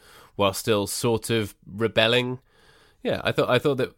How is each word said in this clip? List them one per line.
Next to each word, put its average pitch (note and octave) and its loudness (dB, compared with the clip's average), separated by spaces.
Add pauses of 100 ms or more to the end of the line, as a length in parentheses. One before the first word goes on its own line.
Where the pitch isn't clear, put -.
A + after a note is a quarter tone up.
(360)
while G2 2
still G#2 0
sort - -2
of A2+ -2 (140)
rebelling. A2+ 0 (640)
Yeah, - -2
I A#2 0
thought, B2+ 0
I B2 4
thought C#3 0
that B2+ -4